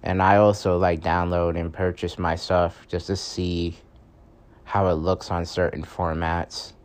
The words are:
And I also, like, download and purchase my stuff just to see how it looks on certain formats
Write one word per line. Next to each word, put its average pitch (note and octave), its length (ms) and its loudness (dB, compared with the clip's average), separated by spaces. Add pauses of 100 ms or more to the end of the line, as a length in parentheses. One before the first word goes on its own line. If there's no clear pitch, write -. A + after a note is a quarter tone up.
And F#2 180 0
I F#2+ 140 6
also, G2+ 420 4
like, F2+ 220 2
download E2+ 580 0
and E2+ 140 -4
purchase F2+ 480 -4
my E2+ 160 0
stuff - 540 0
just F2+ 180 -6
to G2 80 -2
see F2 640 -4 (880)
how F#2+ 240 0
it E2+ 60 2
looks F2 360 -2
on F2 140 -2
certain E2+ 400 -2
formats E2+ 880 -4 (120)